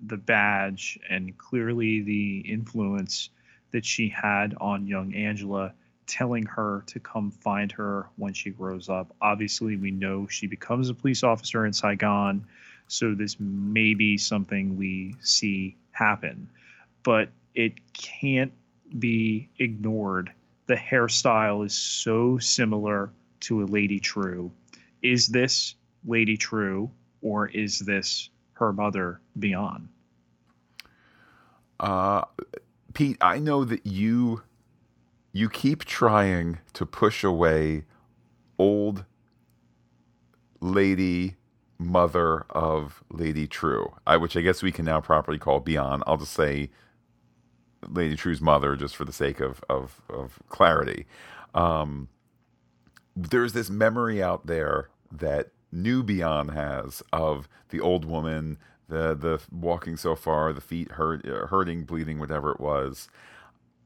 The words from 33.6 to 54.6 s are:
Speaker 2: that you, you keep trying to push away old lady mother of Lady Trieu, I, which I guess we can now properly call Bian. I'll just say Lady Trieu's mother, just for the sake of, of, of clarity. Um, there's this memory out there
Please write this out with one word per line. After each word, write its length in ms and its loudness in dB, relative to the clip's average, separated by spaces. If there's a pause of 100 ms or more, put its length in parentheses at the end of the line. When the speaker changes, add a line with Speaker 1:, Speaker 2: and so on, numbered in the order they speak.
Speaker 2:
that 220 -2
you, 560 2 (920)
you 180 0
keep 360 0
trying 720 4 (160)
to 120 -4
push 380 2
away 640 4 (720)
old 480 4 (1500)
lady 760 2 (420)
mother 720 4
of 600 -2
Lady 380 -2
Trieu, 460 -2 (120)
I, 120 8
which 180 0
I 60 4
guess 200 4
we 120 0
can 100 -4
now 160 2
properly 380 2
call 240 2
Bian. 440 0
I'll 120 2
just 160 -10
say 360 0 (1200)
Lady 300 -2
Trieu's 240 -2
mother, 340 6
just 220 -6
for 80 -6
the 80 -12
sake 260 -2
of, 300 -4
of, 400 -4
of 300 -10 (100)
clarity. 560 4 (500)
Um, 540 0 (1080)
there's 380 0
this 160 -2
memory 520 2
out 260 -2
there 420 0 (200)